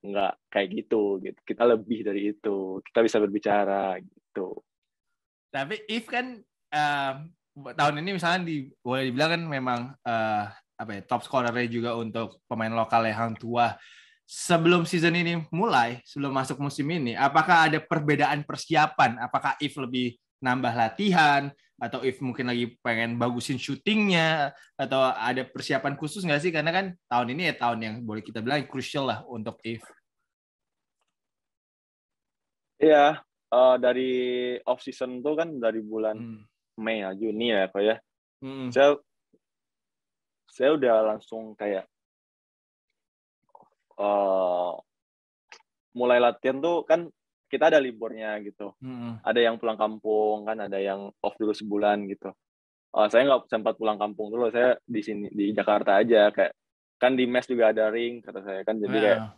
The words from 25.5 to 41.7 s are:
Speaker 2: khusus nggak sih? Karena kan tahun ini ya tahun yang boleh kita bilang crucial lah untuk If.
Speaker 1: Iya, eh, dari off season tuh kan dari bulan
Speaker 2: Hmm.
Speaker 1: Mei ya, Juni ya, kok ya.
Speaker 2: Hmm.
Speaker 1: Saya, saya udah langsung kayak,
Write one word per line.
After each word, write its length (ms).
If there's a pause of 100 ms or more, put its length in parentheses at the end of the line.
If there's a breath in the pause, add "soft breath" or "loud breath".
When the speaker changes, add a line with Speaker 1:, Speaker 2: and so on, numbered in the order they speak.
Speaker 2:
khusus 280
nggak 160
sih? 120
Karena 200
kan 160 (220)
tahun 240
ini 120
ya 120
tahun 240
yang 200
boleh 200
kita 180
bilang 260
crucial 400
lah 200
untuk 360
If. 220 (3000)
Speaker 1:
Iya, 400 (300)
eh, 300
dari 340 (500)
off 160
season 400
tuh 160
kan 220
dari 240
bulan 340
Speaker 2:
Hmm. 280 (340)
Speaker 1:
Mei 260
ya, 100
Juni 380
ya, 160
kok 160
ya. 140 (420)
Speaker 2:
Hmm. 320
Speaker 1:
Saya, 240 (1500)
saya 260
udah 220 (120)
langsung 460
kayak, 320 (2000)